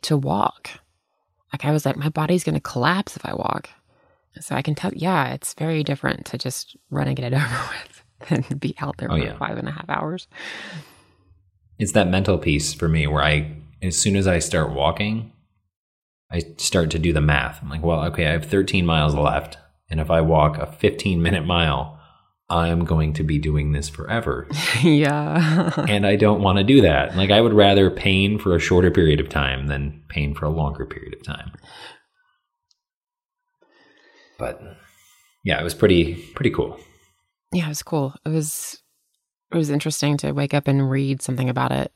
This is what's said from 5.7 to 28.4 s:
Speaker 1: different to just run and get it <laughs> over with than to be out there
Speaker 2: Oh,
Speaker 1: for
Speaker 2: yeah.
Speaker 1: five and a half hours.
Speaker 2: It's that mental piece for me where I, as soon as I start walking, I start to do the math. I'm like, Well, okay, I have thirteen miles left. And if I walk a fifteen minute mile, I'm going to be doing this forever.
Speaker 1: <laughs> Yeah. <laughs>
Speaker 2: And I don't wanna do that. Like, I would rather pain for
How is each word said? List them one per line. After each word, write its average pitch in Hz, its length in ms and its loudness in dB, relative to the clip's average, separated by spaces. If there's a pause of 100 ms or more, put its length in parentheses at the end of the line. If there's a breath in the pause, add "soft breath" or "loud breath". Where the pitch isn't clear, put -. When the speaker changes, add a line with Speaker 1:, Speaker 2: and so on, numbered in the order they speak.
Speaker 1:
different 139 420 -4
to - 140 -10
just - 360 -10 (140)
run 143 180 -2
and 135 80 -2
get 127 160 -6
it 131 40 0
<laughs> - 20 2
over 123 320 -4 (140)
with - 200 -20 (260)
than 151 160 0
to 139 100 -8
be - 240 -6
out 143 180 -8
there - 140 -6
Speaker 2:
Oh, - 40 0
Speaker 1:
for - 80 0
Speaker 2:
yeah. - 140 -8
Speaker 1:
five - 220 -6
and - 80 -8
a - 40 -8
half 151 160 -12
hours. 160 400 -6 (1500 loud breath)
Speaker 2:
It's 101 140 -4
that 98 180 2
mental 95 300 2
piece 73 340 0
for 85 140 -2
me 80 180 2
where 73 180 2
I, 76 320 0 (280)
as 90 140 -4
soon 98 180 2
as 95 120 2
I 87 120 4
start 78 320 -2
walking, 104 600 -2 (1000)
I 85 100 -2 (160)
start 82 340 0
to 80 80 -2
do 82 140 2
the 76 80 2
math. 71 400 0
I'm 65 80 -12
like, 76 140 -6
Well, 80 220 0
okay, 82 220 -2
I 76 40 0
have 80 140 -2
thirteen 98 420 0
miles 78 260 2
left. 71 440 -2 (340)
And 80 80 -2
if 76 100 -4
I 82 120 4
walk 76 360 4
a 73 140 -6
fifteen - 500 0
minute 82 240 0
mile, 82 540 0 (500 soft breath)
I'm 85 360 2
going 78 280 0
to 78 100 -2
be 76 160 0
doing 73 320 0
this 71 180 -2
forever. - 580 -6 (180)
Speaker 1:
<laughs> 113 160 0
Yeah. 156 1040 2
<laughs> - 40 0
Speaker 2:
And 101 160 2
I 101 100 4
don't 104 260 4
wanna 98 220 4
do 131 180 8
that. 76 340 4
Like, 95 160 2
I 104 100 6
would 113 120 4
rather 98 360 6
pain 98 480 2
for 92 180 2